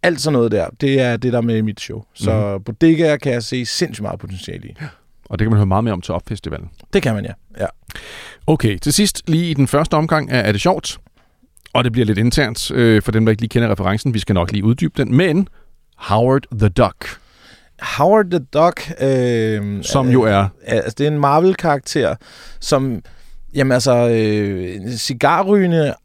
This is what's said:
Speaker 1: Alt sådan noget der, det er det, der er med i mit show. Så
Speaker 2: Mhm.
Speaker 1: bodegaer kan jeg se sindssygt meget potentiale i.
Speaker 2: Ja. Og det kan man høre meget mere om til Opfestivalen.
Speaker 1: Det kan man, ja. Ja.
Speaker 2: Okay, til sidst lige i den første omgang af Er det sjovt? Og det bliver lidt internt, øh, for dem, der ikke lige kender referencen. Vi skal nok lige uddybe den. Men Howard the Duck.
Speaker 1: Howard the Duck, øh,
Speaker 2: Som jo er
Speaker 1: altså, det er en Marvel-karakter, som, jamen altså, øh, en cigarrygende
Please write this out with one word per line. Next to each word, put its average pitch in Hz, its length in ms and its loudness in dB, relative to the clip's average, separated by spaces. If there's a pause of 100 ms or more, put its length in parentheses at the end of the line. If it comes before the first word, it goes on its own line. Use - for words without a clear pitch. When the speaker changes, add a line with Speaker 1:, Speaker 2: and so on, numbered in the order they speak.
Speaker 1:
Alt 170 180 0
sådan 156 120 0
noget 117 180 2
der, 92 160 0 (140)
det 135 200 2
er 120 160 0
det, 123 160 -2
der 123 40 2
er 120 60 0
med 117 140 0
i 110 40 0
mit 107 200 -4
show. 107 220 -12 (100)
Så 101 420 0
Speaker 2:
Mhm. 98 80 -8
Speaker 1:
bodegaer 156 540 2
kan 139 160 -2
jeg 120 100 -4
se 127 220 -6
sindssygt - 360 -6
meget - 180 -8
potentiale 90 500 -14
i. - 120 -20
Speaker 2:
Ja. 151 40 -10 (440)
Og 101 100 -8
det 107 60 0
kan 113 60 0
man 110 60 4
høre 104 80 4
meget 95 180 2
mere 113 100 0
om 87 80 -6
til 87 120 -8
Opfestivalen. 85 560 -8 (240)
Speaker 1:
Det 196 100 4
kan 113 120 0
man, 101 100 -6
ja. - 60 -10 (280)
Ja. 104 60 -2 (840)
Speaker 2:
Okay, 113 300 2
til 143 160 -2
sidst - 360 0
lige 165 220 2
i - 20 -2
den 139 140 2
første 151 260 0
omgang 156 380 0
af 117 160 2
Er 107 40 2
det 101 100 0
sjovt? - 380 -2 (760)
Og 123 100 2
det 123 80 0
bliver 117 140 2
lidt 104 120 0
internt, 117 540 0
øh, 113 300 4
for - 100 -4
dem, 110 140 2
der 113 60 4
ikke 110 100 0
lige 110 80 -4
kender 117 220 0
referencen. 101 420 -2
Vi 110 60 0
skal 101 140 0
nok 87 180 0
lige 104 120 -2
uddybe 123 300 0 (100)
den. 117 140 0
Men 180 300 2 (500)
Howard 123 460 0 (160)
the 104 100 4
Duck. 95 360 0 (760)
Speaker 1:
Howard 196 500 2
the 175 80 0
Duck, 156 520 0 (100)
øh, 113 840 0
Speaker 2:
Som 131 260 0
jo 123 120 6
er 101 260 4 (180)
Speaker 1:
altså, 117 320 -2
det 143 100 0
er 151 40 0
en 147 80 -2
Marvel-karakter, 143 960 0 (440)
som, 131 420 -2 (520)
jamen 135 180 2
altså, 120 380 4
øh, 104 680 0
en 107 220 -10
cigarrygende 170 960 2 (120)